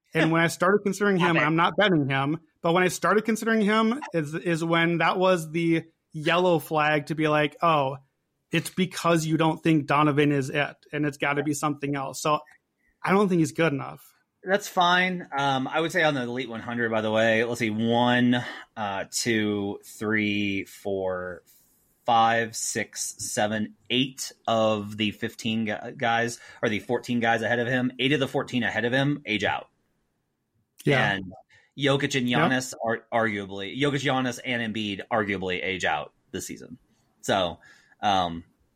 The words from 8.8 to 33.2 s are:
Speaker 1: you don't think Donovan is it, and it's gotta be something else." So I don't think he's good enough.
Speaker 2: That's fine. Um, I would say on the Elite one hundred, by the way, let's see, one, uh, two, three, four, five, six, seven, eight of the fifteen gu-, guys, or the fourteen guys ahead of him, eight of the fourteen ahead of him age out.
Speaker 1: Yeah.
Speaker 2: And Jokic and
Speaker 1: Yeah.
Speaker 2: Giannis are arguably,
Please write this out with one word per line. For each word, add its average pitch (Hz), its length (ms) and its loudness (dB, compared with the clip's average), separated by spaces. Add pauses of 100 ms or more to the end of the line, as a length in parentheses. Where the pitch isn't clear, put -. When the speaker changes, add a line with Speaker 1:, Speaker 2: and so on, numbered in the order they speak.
Speaker 1:
you 156 100 2
don't 160 240 0
think 156 240 2
Donovan 147 460 4
is 139 180 0
it, 143 260 -4 (160)
and 147 140 -2
it's 143 140 -4
gotta 143 240 0
be 147 100 -2
something 147 420 -4
else." 139 240 -8
So 151 200 0 (640)
I 165 80 0
don't 202 180 4
think 180 100 2
he's 147 120 2
good 165 200 0
enough. 135 320 -8 (400)
Speaker 2:
That's 196 240 -2
fine. 180 600 2 (100)
Um, 139 300 0
I 156 120 -2
would 165 120 0
say 180 100 0
on 151 140 2
the 127 80 -2
Elite 120 260 -6
one 113 120 -10
hundred, 117 280 -2
by 113 120 0
the 110 100 0
way, 110 320 4
let's 117 160 -2
see, 113 100 0
one, 120 760 4 (320)
uh, 98 360 -6
two, 104 760 -2
three, 104 800 -2
four, 92 800 -8 (640)
five, 113 480 2
six, - 640 -6
seven, 107 560 -4 (160)
eight 131 400 -4 (160)
of 107 500 0
the 104 140 0
fifteen 113 540 -6
gu-, 107 300 -8
guys, 117 440 0 (240)
or 120 60 0
the 104 100 -2
fourteen 120 400 -2
guys 117 240 2
ahead 120 160 0
of 117 80 -2
him, 127 320 -2
eight 131 140 0
of 147 60 0
the 135 80 0
fourteen 127 360 -4
ahead 110 200 -2
of 120 80 -2
him 139 360 0
age 104 160 -2
out. 78 240 -2 (1200)
Speaker 1:
Yeah. 127 280 2
Speaker 2:
And 95 200 -8 (440)
Jokic 135 400 0
and 123 100 0
Speaker 1:
Yeah. 131 220 2
Speaker 2:
Giannis 127 240 -2 (100)
are 113 200 -4 (100)
arguably, 101 640 -4